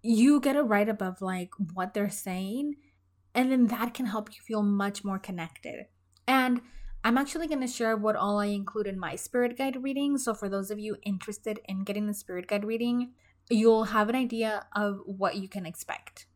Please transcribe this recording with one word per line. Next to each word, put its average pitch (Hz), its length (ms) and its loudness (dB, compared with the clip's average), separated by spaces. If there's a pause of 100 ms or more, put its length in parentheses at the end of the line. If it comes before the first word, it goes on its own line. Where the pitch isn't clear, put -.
you 240 400 6
get 277 160 2
a 294 60 4
right 208 260 4
above, 190 320 -4
like, 185 320 -4 (200)
what 185 200 -4
they're 202 160 0
saying, 202 640 -4 (580)
and 254 160 4
then 254 180 6
that 233 260 -2
can 254 140 -4
help 214 280 -6
you - 60 -20
feel 214 220 -2
much 202 420 0
more 190 120 -2
connected. - 680 -10 (420)
And 254 340 4 (440)
I'm 240 120 6
actually 311 300 -2
gonna 262 220 -2
share 226 260 0
what 214 220 2
all 202 200 2
I 208 100 0
include 202 380 -4
in 196 140 -6
my 180 160 -6
spirit 240 420 0
guide 269 240 -2
reading, 277 360 0
so 254 160 -2
for 202 160 -4
those 196 220 -2
of 208 60 -4
you 208 260 -6
interested 208 680 -6
in 190 160 -4
getting 208 200 -2
the 208 80 -2
spirit 180 340 -8
guide 202 180 -2
reading, 240 480 0 (360)
you'll 220 360 6
have 214 240 2
an 240 60 0
idea 226 600 -2
of 202 300 0
what 196 320 -2
you 190 100 -6
can 190 180 -8
expect. - 720 -12